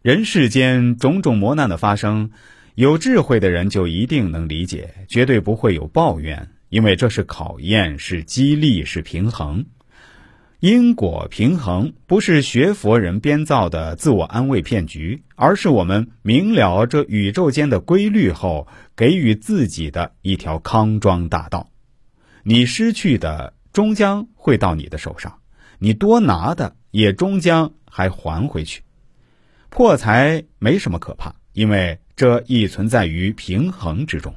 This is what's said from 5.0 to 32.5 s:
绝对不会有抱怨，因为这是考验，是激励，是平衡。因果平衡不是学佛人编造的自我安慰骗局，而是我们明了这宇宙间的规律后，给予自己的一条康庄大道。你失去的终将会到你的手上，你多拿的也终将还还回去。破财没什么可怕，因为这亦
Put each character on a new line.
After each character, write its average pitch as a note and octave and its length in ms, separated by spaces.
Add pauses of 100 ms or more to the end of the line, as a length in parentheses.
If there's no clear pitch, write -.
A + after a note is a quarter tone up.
绝 A#2+ 160
对 A#2+ 160
不 G#2+ 160
会 G2+ 180
有 D2+ 100
抱 G2+ 360
怨， D2 280 (200)
因 A2 120
为 G2+ 140
这 A#2 140
是 G2+ 160
考 - 340
验， E2+ 400
是 E2+ 240
激 C#3 320
励， B2 300
是 - 160
平 F2+ 280
衡。 E2+ 360 (920)
因 A#3+ 360
果 F2 340
平 C#3 280
衡 G#2 340 (160)
不 G#3 140
是 D#3+ 200
学 C#3+ 320
佛 A2+ 240
人 F#2+ 220
编 D3 240
造 B2 240
的 D#2+ 300
自 D#3 120
我 F#2+ 140
安 A#2 240
慰 A#2+ 140
骗 F2+ 260
局， F2 340 (140)
而 F#3 220
是 - 100
我 A2+ 160
们 G#2 240 (140)
明 E3 320
了 G#2 320
这 D3 180
宇 G#2 300
宙 E3+ 180
间 D3 180
的 F#2+ 120
规 G3+ 260
律 G3 240
后， D#2+ 340 (300)
给 A2+ 120
予 C#3+ 280
自 D#3+ 320
己 D#2 240
的 E2+ 300
一 F#2+ 160
条 D#2+ 220
康 G#2+ 420
庄 F2 260
大 E2 220
道。 - 200 (760)
你 A#2 220
失 A3 280
去 D3 240
的 D2+ 380 (180)
终 G#3+ 200
将 G3+ 420
会 D3 220
到 F2 160
你 D2 140
的 D#2 100
手 - 200
上， - 220 (400)
你 G#2+ 140
多 G#3+ 280
拿 G#2 340
的 - 220 (140)
也 G#2 200
终 F#3+ 300
将 E3 320 (180)
还 F#3+ 180
还 E3 380
回 D#2+ 160
去。 - 200 (840)
破 G#3+ 300
财 C3+ 480 (140)
没 C#3 200
什 A#2 100
么 E2+ 80
可 - 180
怕， - 200 (160)
因 G#2+ 160
为 F#2 320 (160)
这 A#2+ 320
亦 A2+ 200